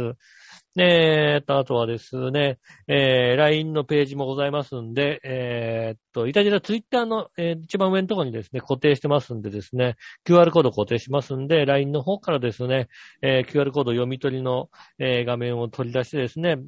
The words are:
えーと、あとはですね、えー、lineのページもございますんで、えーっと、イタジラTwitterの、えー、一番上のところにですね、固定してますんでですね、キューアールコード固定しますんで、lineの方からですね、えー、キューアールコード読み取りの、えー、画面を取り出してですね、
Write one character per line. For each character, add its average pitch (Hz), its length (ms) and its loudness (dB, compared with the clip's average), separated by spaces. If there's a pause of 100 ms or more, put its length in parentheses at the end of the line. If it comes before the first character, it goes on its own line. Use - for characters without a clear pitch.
(800)
え 156 640 4
ー - 20 -12
と、 139 140 0
あ 135 60 0
と 127 100 -4
は 117 120 0
で 113 120 -4
す 131 320 -8
ね、 143 280 0 (280)
え 131 500 2
ー、 147 60 4
line 156 300 2
の 151 120 -2
ペ 147 180 2
ー - 40 2
ジ 139 100 -10
も 139 80 -4
ご 135 120 -6
ざ 143 100 -2
い 143 40 -2
ま 143 140 -2
す 131 120 -12
ん 113 180 -10
で、 143 300 -2
え 117 720 -4
ー - 20 -20
っ - 40 -20 (120)
と、 117 140 -4
イ 139 60 -4
タ 202 100 4
ジ 202 80 2
ラ 202 100 2
Twitter 233 440 -4
の、 220 320 -6
え 170 160 -2
ー、 160 80 -8
一 165 180 -6
番 190 120 2
上 190 120 2
の 190 40 -4
と 214 80 -2
こ 190 60 -2
ろ 139 60 -2
に 120 60 -6
で 113 120 -6
す - 80 -20
ね、 127 80 -6
固 135 160 -2
定 143 180 4
し - 60 -4
て 151 80 -4
ま 143 120 2
す 123 140 -10
ん 110 60 -8
で 107 100 -8
で 104 120 -8
す - 140 -14
ね、 123 200 0 (280)
キ 175 100 4
ュ - 20 10
ー - 20 10
ア 175 40 10
ー - 20 8
ル 170 80 4
コ 165 80 6
ー - 20 8
ド 127 80 4
固 104 160 0
定 120 120 0
し 127 120 -12
ま 139 120 0
す 135 140 -8
ん 135 120 -6
で、 156 160 4
line 139 260 0
の 147 120 -2
方 196 180 -4
か 175 120 -4
ら 143 60 2
で 120 140 -2
す 123 140 -6
ね、 127 220 0 (340)
え 131 220 2
ー、 - 60 -18
キ - 40 -4
ュ - 20 0
ー 143 40 2
ア - 20 4
ー - 20 0
ル 135 80 -4
コ 143 80 -2
ー 135 40 2
ド 123 80 -2
読 123 140 0
み 131 140 -6
取 131 160 -2
り 131 60 -6
の、 127 260 -4 (320)
え 127 220 0
ー、 - 20 -4
画 123 120 -2
面 120 220 -4
を 117 100 -4
取 120 200 -6
り 120 60 -6
出 127 100 0
し - 60 -18
て 151 80 -6
で 127 100 -2
す - 100 -16
ね、 165 300 0